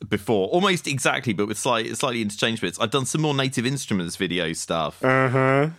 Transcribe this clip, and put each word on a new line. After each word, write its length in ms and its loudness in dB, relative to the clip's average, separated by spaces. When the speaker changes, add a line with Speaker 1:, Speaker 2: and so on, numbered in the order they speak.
Speaker 1:
before, 400 2
almost 380 2
exactly, 460 0
but 160 0
with 100 -6
slight, 380 0
slightly 260 -2
interchange 380 -2
bits. 180 -4
I've 140 0
done 140 2
some 140 0
more 140 2
Native 320 0
Instruments 500 -2
video 360 0
stuff. 520 -4
Speaker 2:
Uh-huh. 760 4